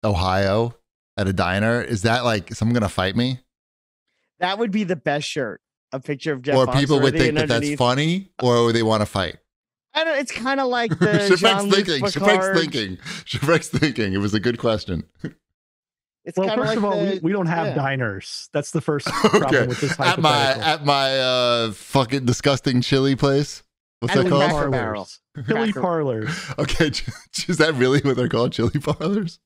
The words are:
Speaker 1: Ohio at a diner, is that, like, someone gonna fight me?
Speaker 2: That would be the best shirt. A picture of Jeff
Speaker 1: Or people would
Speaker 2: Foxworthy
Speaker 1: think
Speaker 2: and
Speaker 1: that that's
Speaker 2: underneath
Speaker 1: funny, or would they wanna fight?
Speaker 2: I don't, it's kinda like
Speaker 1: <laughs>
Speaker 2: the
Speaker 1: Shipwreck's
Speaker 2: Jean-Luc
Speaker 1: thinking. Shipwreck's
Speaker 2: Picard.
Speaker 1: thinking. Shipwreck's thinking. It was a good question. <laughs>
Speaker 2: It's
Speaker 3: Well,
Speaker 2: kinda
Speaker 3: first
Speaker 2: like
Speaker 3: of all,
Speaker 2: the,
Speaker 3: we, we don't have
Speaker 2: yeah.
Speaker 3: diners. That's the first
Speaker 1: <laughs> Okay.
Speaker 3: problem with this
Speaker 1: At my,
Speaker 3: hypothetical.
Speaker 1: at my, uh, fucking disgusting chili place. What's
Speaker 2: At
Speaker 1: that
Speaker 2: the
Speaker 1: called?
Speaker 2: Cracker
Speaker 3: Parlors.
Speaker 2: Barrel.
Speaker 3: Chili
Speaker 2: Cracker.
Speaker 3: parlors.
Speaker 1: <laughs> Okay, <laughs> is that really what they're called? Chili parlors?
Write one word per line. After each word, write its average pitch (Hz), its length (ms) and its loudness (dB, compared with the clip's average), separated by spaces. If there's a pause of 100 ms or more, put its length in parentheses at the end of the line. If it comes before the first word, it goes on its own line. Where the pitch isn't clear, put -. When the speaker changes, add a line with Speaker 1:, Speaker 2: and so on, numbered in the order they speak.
Speaker 1:
Ohio 98 720 0 (420)
at 101 100 -2
a 95 60 0
diner, 101 480 0
is 92 200 -4
that, 117 240 0
like, 110 280 -2
someone 110 200 -2
gonna 110 160 0
fight 95 260 -2
me? 123 240 -2 (1000)
Speaker 2:
That 190 200 -2
would 233 120 -2
be 214 120 -2
the 180 140 -2
best 147 300 -4
shirt. 120 340 -6 (320)
A 139 80 -6
picture 147 320 -6
of 131 80 -8
Jeff 139 160 0
Speaker 1:
Or 131 100 4
people 139 320 2
would 131 140 4
Speaker 2:
Foxworthy - 40 -2
Speaker 1:
think 160 120 4
Speaker 2:
and 151 80 0
Speaker 1:
that 156 100 0
that's 131 120 0
Speaker 2:
underneath 147 180 -2
Speaker 1:
funny, 151 540 0 (120)
or 120 220 4
would 117 100 2
they 117 80 2
wanna 110 220 2
fight? 92 320 -4 (560)
Speaker 2:
I 311 100 0
don't, 320 140 -2
it's 277 140 -4
kinda 269 340 -2
like 240 240 0
Speaker 1:
<laughs> 156 100 -4
Speaker 2:
the 214 200 4 (100)
Speaker 1:
Shipwreck's 185 120 6
Speaker 2:
Jean-Luc 196 440 2
Speaker 1:
thinking. 165 240 -2
Shipwreck's 185 60 -6 (320)
Speaker 2:
Picard. 190 100 2
Speaker 1:
thinking. 123 400 -4 (260)
Shipwreck's 151 460 0
thinking. 113 440 0
It 95 40 0
was 101 160 -2
a 110 80 2
good 117 160 0
question. 104 480 -2 (180)
<laughs> - 120 -10 (920)
Speaker 2:
It's 170 120 -4
Speaker 3:
Well, 190 80 0
Speaker 2:
kinda 220 160 0
Speaker 3:
first 214 60 -2
Speaker 2:
like 220 100 0
Speaker 3:
of 208 60 0
all, 185 200 0
Speaker 2:
the, 196 60 0
Speaker 3:
we, 190 80 -4
we 160 140 -2
don't 196 120 0
have 165 220 0
Speaker 2:
yeah. 139 80 -4
Speaker 3:
diners. 131 760 -4
That's 139 200 -4
the 156 100 -2
first 147 260 -4
Speaker 1:
<laughs> - 180 -2
Okay. - 160 6
Speaker 3:
problem 135 260 2
with 123 120 -4
this 139 200 -2
Speaker 1:
At 175 200 2
my, 160 120 4
Speaker 3:
hypothetical. 139 320 2
Speaker 1:
at 156 200 0
my, 139 360 2
uh, 123 520 2
fucking 131 540 0
disgusting 123 560 2
chili 135 340 2
place. 139 460 0 (380)
What's 139 160 -4
Speaker 2:
At - 20 4
Speaker 1:
that 180 60 4
Speaker 2:
the 185 80 2
Speaker 1:
called? 143 180 4
Speaker 2:
Cracker 147 220 0
Speaker 3:
Parlors. 110 480 -4 (160)
Speaker 2:
Barrel. 135 100 -10
Speaker 3:
Chili 220 260 0
Speaker 2:
Cracker. 135 100 -4
Speaker 3:
parlors. 143 680 -2
Speaker 1:
<laughs> - 80 -10
Okay, 147 300 2
<laughs> - 600 -8
is 175 120 -2
that 160 160 4
really 127 260 4
what 135 160 0
they're 123 100 0
called? 123 260 0
Chili 113 260 0
parlors? 170 680 -4